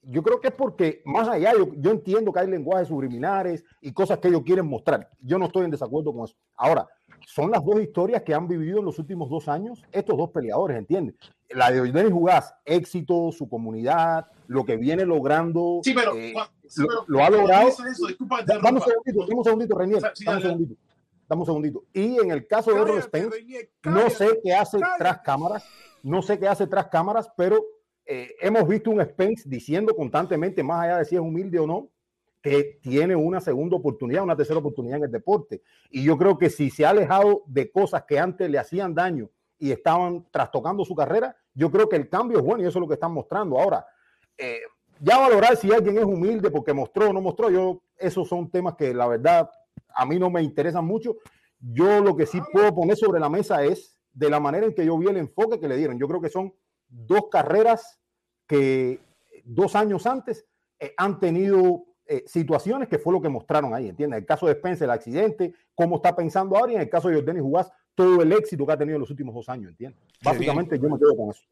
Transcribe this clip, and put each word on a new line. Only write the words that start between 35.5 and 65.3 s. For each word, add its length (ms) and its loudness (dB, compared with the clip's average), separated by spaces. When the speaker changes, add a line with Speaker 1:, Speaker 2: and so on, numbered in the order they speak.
Speaker 1:
Y 140 -6
yo 120 6
creo 220 4
que 140 2
si 180 -2
se 160 0
ha 60 6
alejado 560 4
de 240 -2
cosas 320 0
que 160 0
antes 280 -2
le 120 0
hacían 340 -6
daño 380 -2
y 140 -4
estaban 580 0
trastocando 560 -2
su 80 -10
carrera, 420 -2
yo 160 0
creo 180 4
que 60 0
el 120 -2
cambio 300 0
es 80 2
bueno 180 0
y 40 0
eso 100 -2
es 40 0
lo 60 -4
que 60 -2
están 180 -4
mostrando. 480 -4
Ahora, 280 0
eh, 220 -8
ya 180 4
valorar 400 6
si 160 2
alguien 240 4
es 80 2
humilde 460 0
porque 220 -2
mostró 360 0
o 40 0
no 80 -2
mostró, 280 0
yo, 320 0
esos 300 -4
son 240 -6
temas 240 -2
que 180 -2
la 140 0
verdad 420 4
a 100 0
mí 140 -2
no 100 2
me 140 0
interesan 420 -2
mucho. 300 -4
Yo 420 4
lo 140 4
que 120 2
sí 100 -6
Speaker 3:
Claro. 160 -6
Speaker 1:
puedo 220 4
poner 220 2
sobre 220 2
la 100 0
mesa 360 0
es 320 -2
de 160 0
la 100 2
manera 280 0
en 80 -2
que 100 0
yo 140 2
vi 80 0
el 100 0
enfoque 420 -2
que 80 -6
le 100 -2
dieron. 200 -2
Yo 100 -4
creo 140 -4
que 80 -4
son 240 -6
dos 360 2
carreras 680 2
que 540 2
dos 320 -2
años 300 0
antes, 400 -4
eh, 180 -12
han 220 -2
tenido, 640 2
eh, 220 -4
situaciones 600 -2
que 120 -2
fue 140 -2
lo 80 0
que 80 -2
mostraron 440 -2
ahí, 160 -6
¿entiendes? 300 -4
El 60 -12
caso 220 0
de 60 4
Spence, 300 -4
el 80 0
accidente, 600 -2